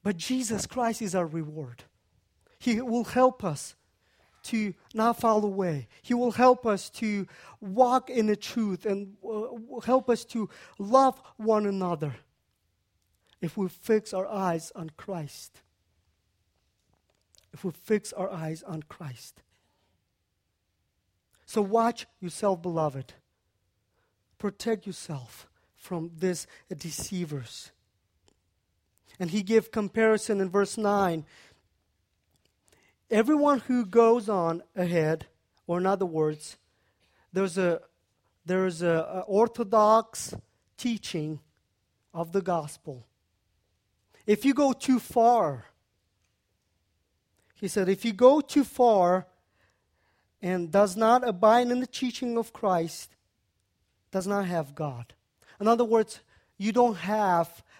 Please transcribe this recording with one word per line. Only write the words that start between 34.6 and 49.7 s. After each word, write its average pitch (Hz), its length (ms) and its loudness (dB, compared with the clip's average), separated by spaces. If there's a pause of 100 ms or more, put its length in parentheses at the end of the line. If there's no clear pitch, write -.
ahead, 165 520 -2 (400)
or 175 100 -2
in 180 80 -2
other 190 200 0
words, 156 520 -4 (720)
there's 185 280 -4
a, 175 220 0 (640)
there's 180 380 -2
a, 175 80 0
a 165 380 -2
orthodox 220 1080 2 (440)
teaching 160 640 -6 (720)
of 165 200 -8
the 190 100 0
gospel. 151 640 -6 (1200)
If 208 200 2
you 269 100 4
go 277 180 4
too 254 260 2
far, 220 680 2 (1900)
he 202 140 -8
said, 190 220 0
if 190 140 0
you 226 100 0
go 262 280 8
too 285 220 2
far 185 640 4 (1120)